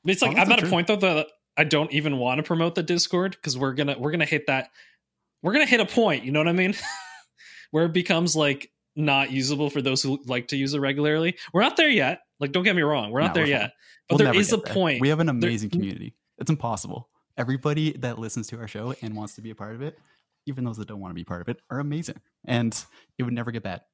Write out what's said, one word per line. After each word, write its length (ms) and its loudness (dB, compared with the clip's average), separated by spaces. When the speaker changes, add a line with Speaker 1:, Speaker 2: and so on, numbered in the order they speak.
Speaker 1:
it's 160 2
like, 100 4
I'm 100 0
Speaker 2:
Honestly, 120 4
Speaker 1:
at 60 6
a 20 2
Speaker 2:
true. 80 0
Speaker 1:
point, 180 2
though, 100 4
that 300 2
I 60 4
don't 280 2
even 260 0
wanna 260 0
promote 320 0
the 80 -2
Discord, 580 -2
'cause 160 -6
we're 160 -2
gonna, 240 -2
we're 140 -2
gonna 140 0
hit 200 -2
that, 240 -2
we're 120 -2
gonna 120 4
hit 140 4
a 80 4
point, 360 2
you 80 -4
know 80 2
what 80 2
I 60 2
mean? 220 2
<laughs> 480 -20
Where 140 4
it 80 -2
becomes, 420 2
like, 360 0
not 360 2
usable 400 -2
for 100 -4
those 220 0
who 220 -2
like 240 -4
to 80 -4
use 180 -2
it 40 -2
regularly. 560 0
We're 100 2
not 160 2
there 120 4
yet. 320 2
Like, 120 -2
don't 120 0
get 120 2
me 80 4
wrong, 260 2
we're 120 0
not 80 2
Speaker 2:
No, 40 -2
Speaker 1:
there 120 2
Speaker 2:
we're 80 2
fine. 80 0
Speaker 1:
yet. 100 -4
But 60 2
Speaker 2:
We'll 60 6
Speaker 1:
there 80 8
Speaker 2:
never 120 4
Speaker 1:
is 120 4
Speaker 2:
get 80 2
Speaker 1:
a 40 -4
Speaker 2:
there. 100 -6
Speaker 1:
point. 280 2
Speaker 2:
We 80 4
have 100 2
an 80 4
Speaker 1:
There 80 2
Speaker 2:
amazing 220 -2
community. 420 -4
It's 140 -4
impossible. 580 -4
Everybody 640 0
that 200 -6
listens 280 -6
to 120 -12
our 80 -12
show 340 -8
and 140 -8
wants 200 -10
to 60 -18
be 100 -14
a 40 -14
part 180 -14
of 80 -12
it, 160 -10
even 200 -6
those 100 -6
that 140 -10
don't 100 -12
wanna 140 -10
be 100 -10
part 180 -8
of 60 -8
it, 220 -6
are 100 -6
amazing. 400 -6
And 300 0
it 60 -4
would 100 -2
never 180 -6
get 120 -8
bad. 180 -8